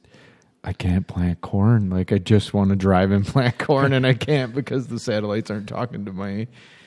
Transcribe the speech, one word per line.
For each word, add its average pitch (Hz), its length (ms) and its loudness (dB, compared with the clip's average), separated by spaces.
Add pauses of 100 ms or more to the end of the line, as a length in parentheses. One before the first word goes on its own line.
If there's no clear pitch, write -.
(640)
"I 98 80 -6
can't 92 340 -2
plant 87 360 -2
corn. 104 480 2
Like, 92 220 0
I 101 60 4
just 101 360 2
wanna 98 220 2
drive 95 340 4
and 98 160 2
<laughs> - 80 -8
plant 120 240 2
corn, 139 340 2
and 131 140 2
I 131 80 4
can't 127 400 -2
because 127 340 -4
the 117 100 -8
satellites 107 520 -4
aren't 104 180 -6
talking 107 380 -6
to 95 60 -10
my, 101 340 -6 (400)